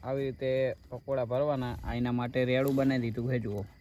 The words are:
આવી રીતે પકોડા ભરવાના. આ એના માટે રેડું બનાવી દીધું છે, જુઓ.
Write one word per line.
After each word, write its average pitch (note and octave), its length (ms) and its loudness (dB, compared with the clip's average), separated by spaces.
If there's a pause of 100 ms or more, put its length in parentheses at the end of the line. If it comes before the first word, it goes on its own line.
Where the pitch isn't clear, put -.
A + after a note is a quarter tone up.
આવી C3+ 220 -2
રીતે C3 500 0 (140)
પકોડા B2+ 360 -4
ભરવાના. B2+ 580 0
આ A#2 120 -4
એના B2 160 0
માટે B2 340 2
રેડું C3 300 2
બનાવી C3+ 260 4
દીધું A#2 300 -2
છે, B2+ 80 2
જુઓ. G2+ 260 -4 (160)